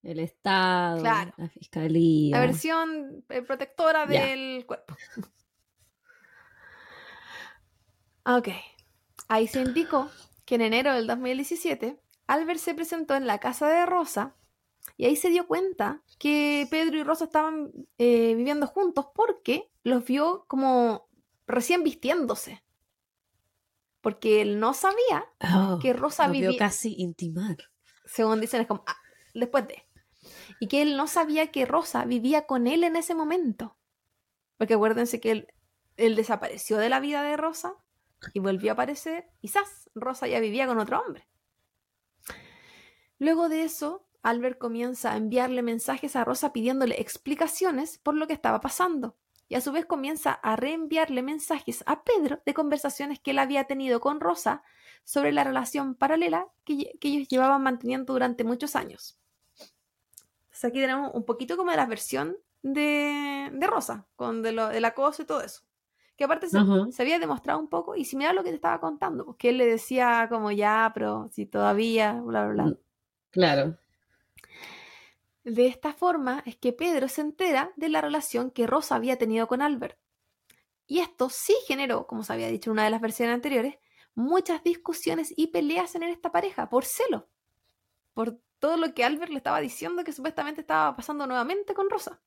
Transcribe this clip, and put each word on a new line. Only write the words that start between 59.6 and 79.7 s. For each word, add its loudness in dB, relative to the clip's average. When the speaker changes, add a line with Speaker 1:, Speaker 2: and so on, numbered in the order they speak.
Speaker 2:
Entonces -12
aquí -2
tenemos 0
un -4
poquito -4
como 0
de 2
la 2
versión -4
de, -2
de -2
Rosa, -4
con -6
de -2
lo, -2
del 0
acoso 0
y -10
todo -2
eso. -14
Que -2
aparte 0
se, 4
Speaker 1:
Ajá. 6
Speaker 2:
se -6
había 2
demostrado -2
un -8
poco, -4
y -2
similar -2
a 2
lo 0
que -2
te -4
estaba 0
contando, -4
pues, -18
que 4
él 4
le 6
decía 2
como, -2
"Ya, 2
pero -4
si -8
todavía, 2
bla, 0
bla, -2
bla". 0
Speaker 1:
Mm, 2
claro. 4
Speaker 2:
De 4
esta -2
forma 0
es -12
que 0
Pedro 0
se -4
entera 0
de -4
la 2
relación -2
que 0
Rosa 0
había 0
tenido 0
con 0
Albert. -2